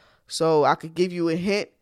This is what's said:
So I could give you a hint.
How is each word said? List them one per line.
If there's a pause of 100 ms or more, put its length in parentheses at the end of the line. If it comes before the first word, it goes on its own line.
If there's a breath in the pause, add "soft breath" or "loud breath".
(260 soft breath)
So
I
could
give
you
a
hint. (140)